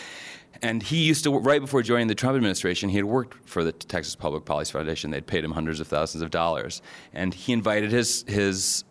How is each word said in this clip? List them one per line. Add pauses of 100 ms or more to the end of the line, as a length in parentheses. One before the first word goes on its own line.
(600)
And
he
used
to,
right
before
joining
the
Trump
administration,
he
had
worked
for
the
Texas
Public
Policy
Foundation.
They'd
paid
him
hundreds
of
thousands
of
dollars. (300)
And
he
invited
his,
his